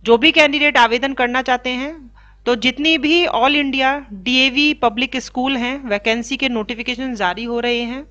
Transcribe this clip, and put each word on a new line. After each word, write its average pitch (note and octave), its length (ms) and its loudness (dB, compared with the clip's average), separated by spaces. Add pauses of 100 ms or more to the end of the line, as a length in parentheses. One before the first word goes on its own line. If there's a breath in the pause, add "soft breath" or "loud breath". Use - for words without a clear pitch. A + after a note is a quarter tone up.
जो A3+ 140 6
भी D4+ 140 4
कैंडिडेट D4 460 4
आवेदन A#3+ 360 2
करना B3+ 280 -2
चाहते B3+ 280 -2
हैं, C4+ 420 -8 (340 soft breath)
तो A#3+ 100 2
जितनी C4 420 0
भी D#4 280 2
all B3+ 260 2
India C#4 500 0 (120)
डीएवी C4 600 0
पब्लिक B3 440 -2
स्कूल B3+ 400 -4
हैं, B3+ 320 -4
वैकेंसी A3+ 480 -2
के C4 120 -2
नोटिफिकेशन A#3+ 640 -6
जारी G3 280 -2
हो A#3 160 -4
रहे A#3+ 220 -2
हैं B3 300 -8